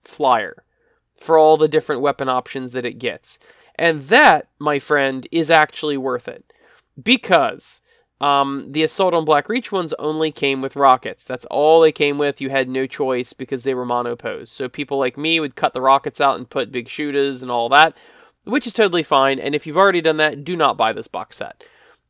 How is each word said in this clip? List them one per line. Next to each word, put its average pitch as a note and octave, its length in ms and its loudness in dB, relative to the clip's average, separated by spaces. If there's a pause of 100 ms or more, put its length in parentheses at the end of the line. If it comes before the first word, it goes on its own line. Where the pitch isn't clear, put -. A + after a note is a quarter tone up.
flyer A#2+ 600 -2 (560)
for D#3+ 200 2
all D#3 180 6
the D3+ 120 4
different D3 340 -2
weapon C#3 260 -2
options B2+ 440 -4
that B2 120 -6
it A#2 140 -8
gets. A2+ 400 -8 (380)
And D#3+ 260 0
that, G3 460 4 (100)
my D3 200 -2
friend, C3+ 540 0
is D#3+ 180 0
actually D3+ 460 2
worth B2+ 320 -6
it. - 240 -16 (500)
Because, - 800 0 (380)
um, C#3 520 0
the D3+ 100 -2
Assault F3+ 300 2
on E3 120 0
Black D3 240 2
Reach A#3 240 -6
ones F3 260 -4
only D#3 320 -4
came C#3 320 -4
with C3+ 140 -8
rockets. C3 480 2
That's - 220 -8
all D#3 340 4
they D#3 120 6
came C#3+ 260 -2
with. C#3+ 220 -4
You C3+ 100 -8
had C3 180 -2
no C3 180 -4
choice B2+ 460 -6
because B2+ 320 -10
they C3 100 -2
were B2+ 100 -6
monopose. A#2+ 640 -6
So B2+ 200 -8
people C#3 300 -8
like C3 200 -4
me D#3+ 220 -2
would D3 160 -6
cut D3+ 180 -2
the B2+ 80 -8
rockets C3+ 380 2
out C#3 160 2
and A#2+ 120 -12
put B2+ 240 -6
big A#2 160 -8
shooters C#3 540 -4
and B2+ 80 -10
all A#2+ 200 -2
that, D3+ 260 6 (480)
which A#3+ 220 -4
is A3 60 -4
totally F3 300 2
fine. C3+ 380 2
And C#3+ 140 -4
if D3 120 -4
you've D3+ 100 -8
already F#3+ 240 4
done D#3 180 0
that, D3 260 0
do F3 120 -6
not C#3+ 220 2
buy A2 140 2
this G#2+ 160 -10
box - 300 -12
set. - 240 -14 (480)